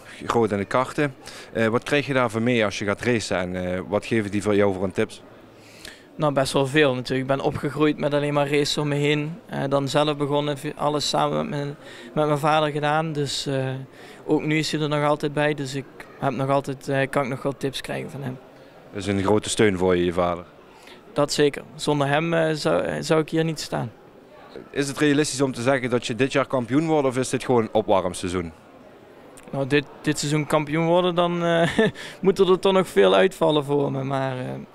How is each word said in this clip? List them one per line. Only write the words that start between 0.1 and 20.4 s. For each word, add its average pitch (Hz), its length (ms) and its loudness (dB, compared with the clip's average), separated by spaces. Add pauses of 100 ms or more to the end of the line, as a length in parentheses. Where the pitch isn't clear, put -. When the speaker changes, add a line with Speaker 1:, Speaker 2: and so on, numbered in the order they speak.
Speaker 1:
groot 113 240 2
in 101 80 0
de 98 60 -2
karten. 131 500 -2 (380)
Eh, 113 140 0
wat 113 160 0
krijg 143 240 0
je 143 60 -4
daarvan 113 300 0
mee 117 220 2
als 101 140 -2
je 110 60 -6
gaat 101 180 -2
racen 110 340 0
en, 90 380 -4
eh, 92 140 -4
wat 104 180 -2
geven 107 240 0
die 101 120 -2
voor 104 120 2
jou 101 200 4
voor 92 100 -4
een 95 80 -4
tips? - 300 -4 (960)
Speaker 2:
Nou, 151 160 0
best 135 200 0
wel 139 140 2
veel 139 280 4
natuurlijk. 131 360 -4
Ik 139 60 4
ben - 100 -6
opgegroeid 147 520 0
met 147 160 0
alleen 143 200 0
maar 143 160 2
races 147 280 2
om 147 100 0
me 143 60 0
heen. 147 520 0
Eh, 143 220 -6
dan 139 200 0
zelf 151 280 0
begonnen, 147 420 -2
v-, 147 180 -8
alles 147 320 -2
samen 147 280 0
met 156 120 -4
mijn, 143 280 -6 (380)
met 151 120 2
mijn 147 120 0
vader 156 320 2
gedaan. 151 420 0
Dus, 143 340 -4
eh, 135 220 -2 (580)
ook 156 180 2
nu 151 140 2
is 151 140 -2
hij 151 80 -2
er 151 80 -2
nog 147 160 0
altijd 147 280 0
bij. 151 220 0
Dus 139 200 -8
ik 135 100 -6 (340)
heb 135 140 -2
nog 135 180 -2
altijd, 139 380 -2
eh, 135 220 0
kan 143 120 0
ik 131 60 -4
nog 135 140 -6
wel 139 140 -4
tips 135 240 -6
krijgen 139 300 -8
van 139 120 -10
hem. 131 160 -8 (540)
Speaker 1:
Dat 104 100 -8
is 92 40 -6
een 98 160 0
grote 104 260 2
steun 104 300 4
voor 92 180 4
je, 87 80 2
je 87 80 0
vader? 87 320 0 (680)